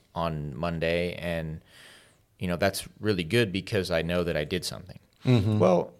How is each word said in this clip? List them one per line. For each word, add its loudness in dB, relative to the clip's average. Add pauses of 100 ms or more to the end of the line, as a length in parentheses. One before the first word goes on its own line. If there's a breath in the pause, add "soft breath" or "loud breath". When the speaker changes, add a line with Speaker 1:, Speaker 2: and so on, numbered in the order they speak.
(140)
Speaker 1:
on -2
Monday, 0
and, -6 (800 soft breath)
you -4
know, 0
that's -4 (120)
really 0
good 2
because -2
I 2
know 0
that -2
I 0
did -4
something." -12 (260)
Speaker 2:
Mm-hmm. 4
Speaker 1:
Well, 4